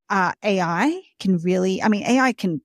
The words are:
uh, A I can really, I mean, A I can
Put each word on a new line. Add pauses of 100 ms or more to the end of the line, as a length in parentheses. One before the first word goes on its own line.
uh, (100)
A
I (180)
can
really,
I
mean,
A
I
can